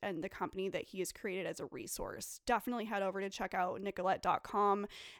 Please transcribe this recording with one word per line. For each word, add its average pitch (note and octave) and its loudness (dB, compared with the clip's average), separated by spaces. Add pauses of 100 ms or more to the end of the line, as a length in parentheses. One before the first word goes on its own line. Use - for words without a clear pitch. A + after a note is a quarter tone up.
and F3 -2
the G3 -2
company F#3+ -2
that F3 0
he - -10
has F3+ 0
created F#3 -2
as E3 -4
a - -2
resource. - -6
Definitely A#3 2
head G#3+ 0
over G3 0
to G3 -2
check F#3+ -4
out F#3 2
nicolette F#3+ 2
dot - 4
com. G3+ 4 (340)